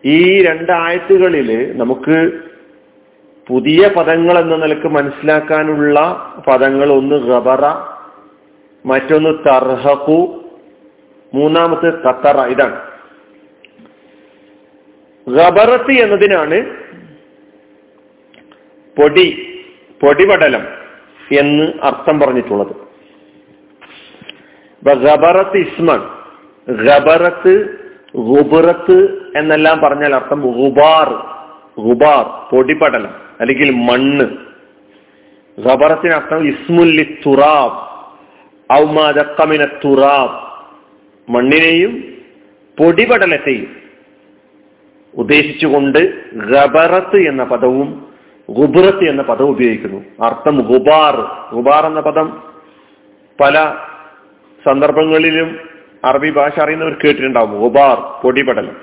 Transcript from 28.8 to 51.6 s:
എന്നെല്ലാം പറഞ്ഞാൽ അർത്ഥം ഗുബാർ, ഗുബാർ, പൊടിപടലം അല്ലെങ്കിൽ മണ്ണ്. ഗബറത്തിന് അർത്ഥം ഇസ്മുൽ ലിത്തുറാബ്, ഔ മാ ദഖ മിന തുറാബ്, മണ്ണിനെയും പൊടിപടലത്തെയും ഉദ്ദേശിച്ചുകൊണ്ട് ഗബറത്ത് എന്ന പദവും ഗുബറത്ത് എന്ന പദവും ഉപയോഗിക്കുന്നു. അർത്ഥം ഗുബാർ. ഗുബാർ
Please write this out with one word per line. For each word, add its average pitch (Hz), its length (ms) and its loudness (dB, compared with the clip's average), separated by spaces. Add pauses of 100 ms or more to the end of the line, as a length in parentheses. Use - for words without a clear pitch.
എന്നെല്ലാം 156 440 0
പറഞ്ഞാൽ 143 340 0
അർത്ഥം 143 260 -4
ഗുബാർ, 139 680 2 (760)
ഗുബാർ, 123 720 0
പൊടിപടലം 127 600 0 (260)
അല്ലെങ്കിൽ 135 300 0
മണ്ണ്. 127 540 0 (1400)
ഗബറത്തിന് 151 540 2
അർത്ഥം 156 340 -4
ഇസ്മുൽ 170 480 2
ലിത്തുറാബ്, 143 840 2 (920)
ഔ 151 200 6
മാ 151 180 2
ദഖ 147 340 0
മിന 151 200 0
തുറാബ്, 139 880 0 (800)
മണ്ണിനെയും 165 720 0 (760)
പൊടിപടലത്തെയും 170 960 0 (1400)
ഉദ്ദേശിച്ചുകൊണ്ട് 143 1200 -2
ഗബറത്ത് 143 800 2
എന്ന 139 280 0
പദവും 127 680 -4 (380)
ഗുബറത്ത് 180 540 2
എന്ന 139 180 -2
പദവും 135 280 -2
ഉപയോഗിക്കുന്നു. 110 760 -4
അർത്ഥം 143 340 -2
ഗുബാർ. 147 560 2 (400)
ഗുബാർ 143 320 0